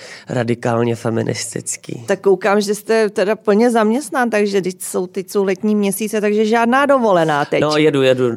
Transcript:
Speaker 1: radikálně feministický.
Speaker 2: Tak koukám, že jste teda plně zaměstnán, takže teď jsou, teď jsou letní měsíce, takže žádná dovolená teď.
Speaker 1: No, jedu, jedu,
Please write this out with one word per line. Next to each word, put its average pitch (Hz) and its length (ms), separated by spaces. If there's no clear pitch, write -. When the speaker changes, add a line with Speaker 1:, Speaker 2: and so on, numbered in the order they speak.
Speaker 1:
radikálně 117 680
feministický. - 1120
Speaker 2:
Tak 190 140
koukám, 196 400
že 202 140
jste 214 360
teda 208 260
plně 214 340
zaměstnán, 233 600
takže 202 320
teď 185 200
jsou, 190 240
teď 185 240
jsou 202 140
letní 196 320
měsíce, 208 440
takže 208 260
žádná 233 400
dovolená 175 580
teď. 147 160
Speaker 1:
No, 151 160
jedu, 151 260
jedu, 127 340